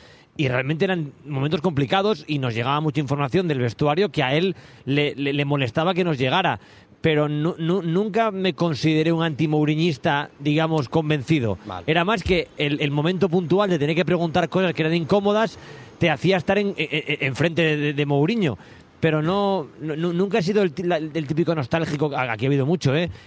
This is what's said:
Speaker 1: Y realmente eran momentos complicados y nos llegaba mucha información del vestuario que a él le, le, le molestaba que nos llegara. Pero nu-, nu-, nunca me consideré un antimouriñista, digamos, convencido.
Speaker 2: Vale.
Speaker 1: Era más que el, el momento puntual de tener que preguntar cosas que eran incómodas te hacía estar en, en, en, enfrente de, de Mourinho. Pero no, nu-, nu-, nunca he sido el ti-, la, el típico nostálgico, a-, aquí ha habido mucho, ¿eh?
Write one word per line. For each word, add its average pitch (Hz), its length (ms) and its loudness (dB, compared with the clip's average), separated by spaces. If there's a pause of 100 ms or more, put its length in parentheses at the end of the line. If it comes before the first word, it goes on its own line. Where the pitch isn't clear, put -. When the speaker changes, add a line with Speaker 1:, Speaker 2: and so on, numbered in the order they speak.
(360)
Speaker 1:
Y 135 140 0
realmente 135 340 0
eran 170 300 -2 (120)
momentos 147 360 -2
complicados 190 680 0
y 147 120 -2
nos 127 140 -2
llegaba 131 280 0
mucha 156 180 0
información 143 480 0
del 139 120 0
vestuario 147 500 0
que 151 140 -2
a 127 120 2
él 175 220 0 (260)
le, 143 320 0
le, 139 160 -2
le 143 140 0
molestaba 147 480 0
que 180 100 0
nos 160 140 0
llegara. 135 420 0 (400)
Pero 151 300 2
nu-, 151 280 -2
nu-, 170 240 0
nunca 202 480 0
me 190 260 -2
consideré 160 580 2
un 165 100 0
antimouriñista, 151 1080 0 (100)
digamos, 151 500 0
convencido. 151 760 0
Speaker 2:
Vale. 92 220 -10
Speaker 1:
Era 165 160 2
más 202 200 0
que 185 340 0
el, 147 240 -2
el 147 100 0
momento 165 380 0
puntual 180 400 2
de 170 100 0
tener 147 160 0
que 156 80 2
preguntar 170 460 0
cosas 185 240 0
que - 80 -4
eran 160 120 0
incómodas 202 640 0 (400)
te 160 120 2
hacía 180 260 2
estar 190 220 0
en, 202 180 0
en, 151 160 -4
en, 147 300 -2
enfrente 151 560 0
de, 147 160 -2
de 143 120 -2
Mourinho. 147 520 2 (420)
Pero 156 220 2
no, 190 460 0 (120)
nu-, 151 160 -6
nu-, 170 180 -2
nunca 196 260 0
he 175 40 2
sido 202 180 2
el 175 120 0
ti-, 170 100 -8
la, 175 140 0
el 156 280 -4
típico 160 300 0
nostálgico, 147 580 -2
a-, 127 200 -2
aquí 110 120 -2
ha 135 40 2
habido 139 160 2
mucho, 143 280 2
¿eh? 170 160 0 (180)